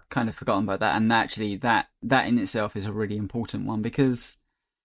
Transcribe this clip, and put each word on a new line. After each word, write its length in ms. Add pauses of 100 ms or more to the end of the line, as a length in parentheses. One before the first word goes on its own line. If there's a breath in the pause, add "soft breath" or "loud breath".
kind 180
of 80
forgotten 300
about 160
that, 160
and 160
actually 440
that, 300 (160)
that 240
in 120
itself 360
is 100
a 60
really 240
important 500
one 160
because 540 (500)